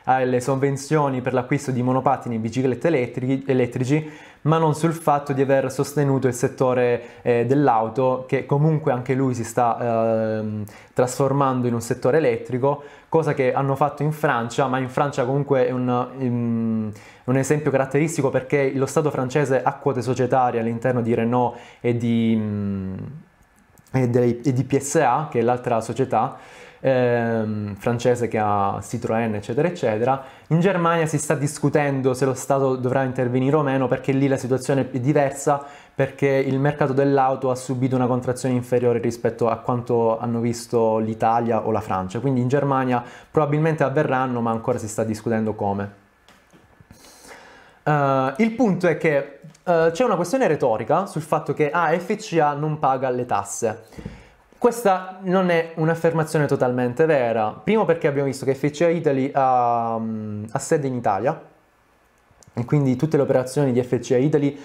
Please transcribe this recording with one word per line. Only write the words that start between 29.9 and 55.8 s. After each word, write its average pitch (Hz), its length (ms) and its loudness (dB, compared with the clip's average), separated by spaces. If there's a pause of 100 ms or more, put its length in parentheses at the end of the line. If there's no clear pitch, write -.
In 160 140 2
Germania 170 440 2
si 151 140 0
sta - 160 0
discutendo 139 800 0
se 135 100 0
lo 131 80 2
Stato 135 420 0
dovrà 127 280 0
intervenire 127 520 0
o 156 60 4
meno, 135 260 0
perché 131 260 -2
lì 135 140 2
la 131 100 2
situazione 127 520 0
è 135 100 -4
diversa, 143 640 0 (300)
perché - 320 -2
il 135 320 2
mercato 143 360 0
dell'auto 135 580 2
ha 123 40 0
subito 127 400 -2
una 127 120 2
contrazione 127 480 -2
inferiore 123 420 2
rispetto 117 500 -2
a 113 100 0
quanto 117 600 0
hanno 117 220 -4
visto 117 580 0
l'Italia 113 720 0
o - 20 -2
la 107 120 0
Francia. 92 380 -4
Quindi 131 220 0
in 127 60 0
Germania 131 560 0 (260)
probabilmente 151 540 2
avverranno, 131 580 0
ma 117 80 0
ancora 113 300 -2
si 104 80 -8
sta 113 160 -2
discutendo 110 500 -2
come. 101 380 -4 (1900)
Eh, 135 540 2
il 220 160 2
punto 202 340 2
è 156 100 2
che, 143 440 0 (220)
eh, 165 280 4
c'è 202 120 2
una 226 120 2
questione 196 320 0
retorica 139 580 0
sul 196 160 -8
fatto 151 320 -2
che, 147 160 0
ah, 170 260 0
F 180 200 -2
C 165 260 -4
A 147 120 2
non 151 260 -4
paga 135 320 0
le 123 160 -4
tasse. 107 560 -4 (760)
Questa 202 640 0
non 185 260 2
è 165 260 0
un'affermazione 160 720 0